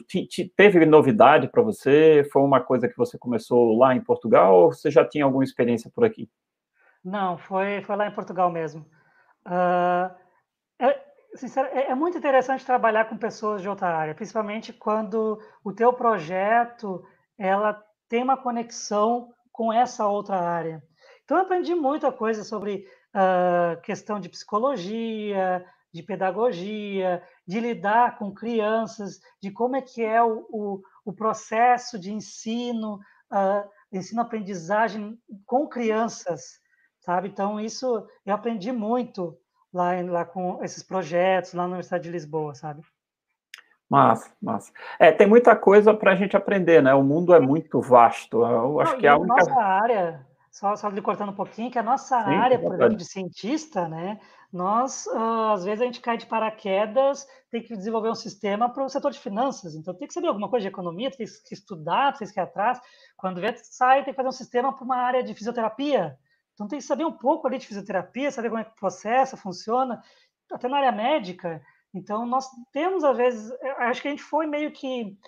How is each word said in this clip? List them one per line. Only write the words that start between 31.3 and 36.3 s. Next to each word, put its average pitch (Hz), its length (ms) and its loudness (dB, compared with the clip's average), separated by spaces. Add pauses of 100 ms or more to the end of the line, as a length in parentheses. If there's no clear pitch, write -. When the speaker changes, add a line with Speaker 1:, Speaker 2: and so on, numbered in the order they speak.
Speaker 2:
de 190 160 -10
ensino, 220 840 -8 (320)
ah, 202 320 0 (280)
ensino-aprendizagem 208 1300 -4 (280)
com 285 220 -2
crianças, 220 920 -6 (400)